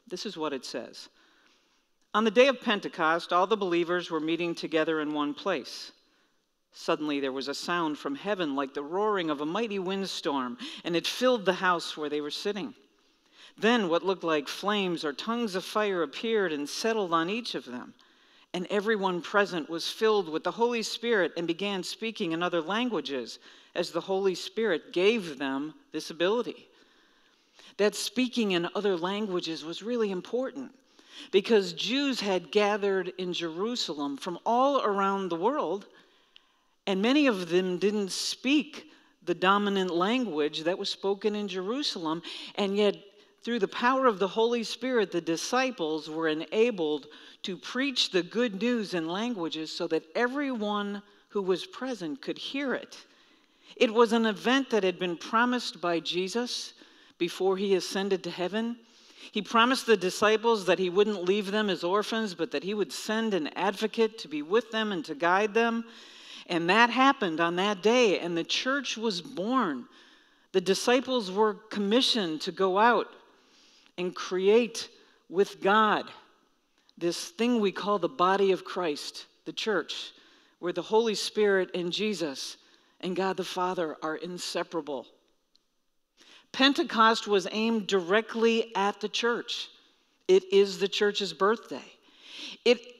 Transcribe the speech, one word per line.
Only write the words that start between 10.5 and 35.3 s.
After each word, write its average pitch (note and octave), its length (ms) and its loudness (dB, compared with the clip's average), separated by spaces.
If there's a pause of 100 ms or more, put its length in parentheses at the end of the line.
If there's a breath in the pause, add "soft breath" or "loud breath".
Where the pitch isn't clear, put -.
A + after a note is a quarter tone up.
and E3+ 140 -2
it E3 100 0
filled B3 380 2
the F#3 80 4
house F3+ 440 0
where D3+ 120 -4
they D3 120 -2
were D3 120 -6
sitting. G3 420 -6 (800 loud breath)
Then A3 320 4
what E3+ 160 2
looked F3+ 200 -2
like D#3 240 0
flames F#3+ 560 -2
or D3 80 -2
tongues A3+ 420 -4
of F#3 100 -4
fire G3+ 380 0
appeared F#3+ 500 0
and C#3+ 160 -4
settled A3 440 -2
on E3 180 2
each A#3 240 -6
of C#3+ 100 -8
them. B2 300 -12 (580 soft breath)
And F3+ 180 -4
everyone F#3+ 520 0
present F3 480 0
was E3 180 -4
filled G#3+ 400 2
with D#3 140 -4
the F3+ 80 -2
Holy A#3 320 0
Spirit G#3 540 0
and E3+ 100 -4
began F3+ 380 -4
speaking G#3+ 480 -6
in E3 100 -2
other F3 180 0
languages D#3 800 -4 (380 loud breath)
as E3 160 -2
the E3+ 80 -2
Holy F#3+ 340 0
Spirit G3 580 -4
gave F3+ 460 2
them C#3 360 -4 (180)
this D#3 180 -8
ability." F3 580 -2 (1080 soft breath)
That G#3 180 2
speaking A#3+ 560 -2
in E3+ 240 0
other G3 220 0
languages F3 680 -4
was E3 200 -10
really A3+ 260 0
important B3 640 -6 (540 loud breath)
because F#3+ 420 4
Jews B3 460 -2
had F#3 320 -2
gathered G3+ 640 2
in F3+ 160 -4
Jerusalem D#3+ 840 -4
from F3 280 -8
all B3+ 380 2
around G3 460 0
the E3+ 80 -2